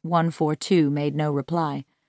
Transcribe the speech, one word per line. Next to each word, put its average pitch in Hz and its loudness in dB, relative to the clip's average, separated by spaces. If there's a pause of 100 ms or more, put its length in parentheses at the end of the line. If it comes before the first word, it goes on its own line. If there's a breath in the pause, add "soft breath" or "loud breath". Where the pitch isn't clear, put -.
one 165 0
four 156 0
two 165 2
made 147 -2
no 151 0
reply. 143 -4 (240)